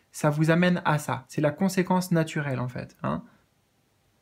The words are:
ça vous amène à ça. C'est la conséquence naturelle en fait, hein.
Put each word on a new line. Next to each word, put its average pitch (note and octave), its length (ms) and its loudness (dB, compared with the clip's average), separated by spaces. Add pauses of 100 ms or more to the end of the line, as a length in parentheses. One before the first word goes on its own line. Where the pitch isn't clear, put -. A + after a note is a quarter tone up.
(120)
ça D3+ 200 0
vous D#3 180 2
amène F3 360 4
à D3+ 120 2
ça. B2+ 300 -6
C'est - 120 -10
la D3 120 2
conséquence F#3 600 0
naturelle D3+ 480 0
en B2 80 -4
fait, B2+ 360 -10
hein. C#3 200 -4 (1000)